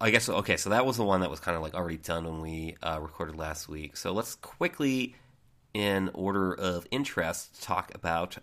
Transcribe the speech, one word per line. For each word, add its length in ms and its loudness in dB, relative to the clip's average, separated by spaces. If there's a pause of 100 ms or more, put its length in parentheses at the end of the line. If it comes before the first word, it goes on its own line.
I 100 4
guess, 180 6
okay, 280 2
so 140 0
that 160 6
was 100 0
the 80 2
one 160 6
that 100 2
was 100 -8
kinda, 200 -2
like, 140 -6
already 240 -2
done 260 -2
when 160 -6
we, 420 -6
uh, 180 -2
recorded 360 -8
last 320 -6
week. 280 -10
So 160 -4
let's 240 -2
quickly, 800 0 (580)
in 420 2
order 380 2
of 380 0
interest, 720 -2
talk 320 -2
about 480 0